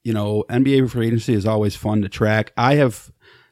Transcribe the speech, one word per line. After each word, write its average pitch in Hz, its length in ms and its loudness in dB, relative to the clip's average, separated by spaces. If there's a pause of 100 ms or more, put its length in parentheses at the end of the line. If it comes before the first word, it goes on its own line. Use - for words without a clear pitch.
you 113 100 -4
know, 104 360 -2
N 131 140 2
B 135 140 2
A 131 80 2
free 113 220 -2
agency 113 260 0
is 101 120 0
always 107 320 0
fun 107 240 -2
to 95 80 -4
track. 107 480 -2
I 123 180 2
have 135 340 0 (420)